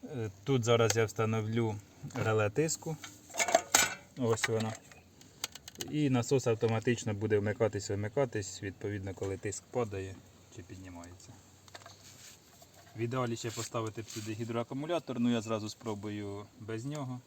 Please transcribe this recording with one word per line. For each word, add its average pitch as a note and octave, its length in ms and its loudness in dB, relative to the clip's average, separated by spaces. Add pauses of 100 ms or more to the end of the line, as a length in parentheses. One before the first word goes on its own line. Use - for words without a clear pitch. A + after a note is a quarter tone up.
Е, B2 260 -4 (140)
тут C3 200 4
зараз A#2 320 6
я A2+ 80 6
встановлю A2 680 0 (400)
реле G#2+ 360 4
тиску. D#3 460 0 (1200)
Ось A2+ 300 2
воно. A2 240 0 (1160)
І D3 200 4
насос B2+ 360 4
автоматично A2 680 2
буде G#2 240 4
вмикатись, G#2 520 2
вимикатись, G#2+ 720 -2
відповідно, G2 520 -6
коли G2 220 -4
тиск G2 340 -6
падає G2 440 -4 (420)
чи G2+ 60 -14
піднімається. F2+ 680 -16 (1700)
В G#2+ 40 -6
ідеалі A#2+ 360 0
ще A#2 140 -4
поставити A2 520 -4
б - 80 -12
сюди A2 220 -6
гідроакумулятор, A#2+ 880 -2
ну A#2+ 100 6
я A#2 100 4
зразу G#2+ 280 -2
спробую G#2 760 -6 (140)
без A2 240 -6
нього. C3+ 420 -6